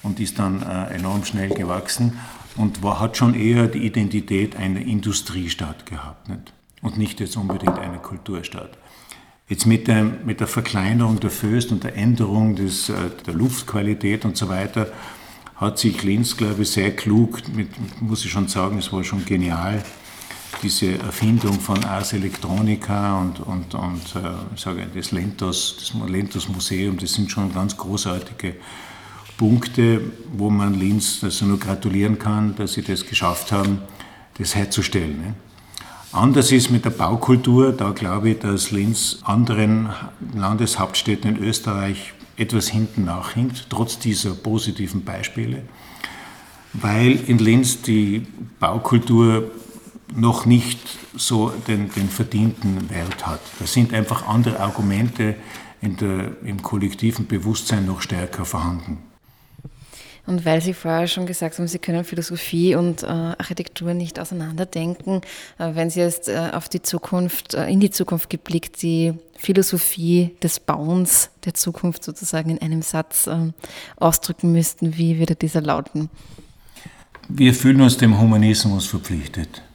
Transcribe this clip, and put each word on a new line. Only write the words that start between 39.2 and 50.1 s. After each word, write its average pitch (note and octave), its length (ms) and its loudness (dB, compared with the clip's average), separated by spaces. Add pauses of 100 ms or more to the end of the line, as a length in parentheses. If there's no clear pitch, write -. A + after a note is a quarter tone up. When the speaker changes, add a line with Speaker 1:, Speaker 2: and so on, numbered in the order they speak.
Speaker 1:
anderen A2 640 4 (460)
Landeshauptstädten G#2+ 1000 0
in G2+ 80 -4
Österreich G2 720 -2 (240)
etwas A2 300 0
hinten A2 380 0
nachhinkt, A2+ 640 -4
trotz - 260 -2
dieser G2+ 380 -2
positiven G2+ 680 -2
Beispiele, A2+ 600 -6 (1120)
weil A#2 520 4
in A#2+ 140 4
Linz A#2 420 4
die G#2+ 460 2 (320)
Baukultur A2+ 880 4 (640)